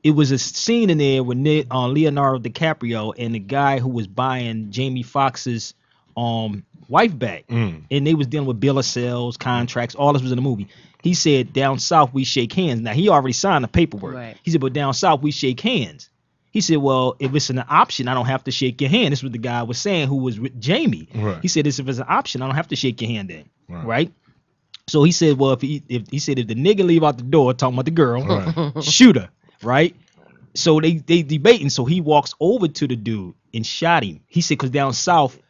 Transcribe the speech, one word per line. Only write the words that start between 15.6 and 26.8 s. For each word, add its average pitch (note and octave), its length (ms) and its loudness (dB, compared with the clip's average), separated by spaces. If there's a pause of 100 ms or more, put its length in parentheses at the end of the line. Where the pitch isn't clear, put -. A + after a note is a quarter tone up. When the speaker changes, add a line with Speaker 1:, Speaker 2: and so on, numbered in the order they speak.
Speaker 1:
hands." D#3+ 480 -4 (440)
He G#3+ 80 0
said, E3 160 2
"Well, C3 420 0
if C3+ 160 -4
it's C#3+ 160 -2
an B2 180 -4
option, D3 400 2
I C3 60 -2
don't B2 120 -2
have C3 180 -4
to C#3 80 -6
shake B2+ 280 -4
your C#3 100 0
hand." G3+ 220 2
This C3 80 -4
is - 40 -10
what B2+ 80 -8
the A#2 60 -10
guy A#2+ 260 -6
was A#2+ 140 -8
saying F3 300 -2
who C#3 80 -2
was B2+ 220 -4
with B2 220 -10
Jamie. C#3+ 540 -2
Speaker 2:
Right. G#2 280 -4
Speaker 1:
He F3+ 60 -2
said, D#3 180 0
"This, C#3 140 -4
if C3 80 -8
it's B2 100 -6
an C3 100 -8
option, F#3 340 -4
I C3+ 40 -6
don't C3+ 100 -4
have E3 120 -4
to C#3 80 -6
shake B2 240 -4
your A#2 100 -4
hand G2+ 200 -8
then." D#2 140 -18 (240)
Speaker 2:
Right. E2+ 180 -12
Speaker 1:
Right? B2+ 260 0 (760)
So D3 140 4
he E3+ 100 8
said, D3+ 260 4
"Well, C3+ 140 4
if A#2+ 100 0
he, C#3+ 260 -6
if," A#2+ 220 -6
he C#3 100 -6
said, C#3 180 -2
"if A#2 80 -4
the A2+ 80 -6
nigga F#3+ 300 2